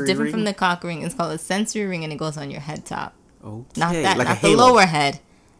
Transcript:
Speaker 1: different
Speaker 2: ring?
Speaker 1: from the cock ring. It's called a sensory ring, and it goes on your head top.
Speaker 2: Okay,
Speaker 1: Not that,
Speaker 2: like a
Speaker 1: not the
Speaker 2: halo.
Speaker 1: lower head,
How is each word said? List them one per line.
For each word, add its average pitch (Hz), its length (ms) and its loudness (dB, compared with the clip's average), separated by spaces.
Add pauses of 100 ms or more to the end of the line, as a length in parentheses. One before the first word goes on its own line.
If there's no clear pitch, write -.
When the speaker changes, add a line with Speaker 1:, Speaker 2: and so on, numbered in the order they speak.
Speaker 1:
different 135 180 0
Speaker 2:
ring? 151 80 -2
Speaker 1:
from 214 120 -2
the 202 80 -2
cock 175 300 -2
ring. 170 180 -8
It's 160 140 -8
called 165 160 -4
a 160 60 -8
sensory 208 480 -4
ring, 175 180 -6
and 156 100 -8
it 143 40 -10
goes 156 200 -6
on 143 140 -10
your 139 100 -12
head 151 240 -12
top. - 280 -10 (300)
Speaker 2:
Okay, 110 360 -12
Speaker 1:
Not 170 140 0
that, 175 240 0
Speaker 2:
like 127 100 0
a - 40 0
Speaker 1:
not - 100 -2
the 170 60 4
Speaker 2:
halo. 240 200 8
Speaker 1:
lower 226 180 8
head, 151 340 0 (400)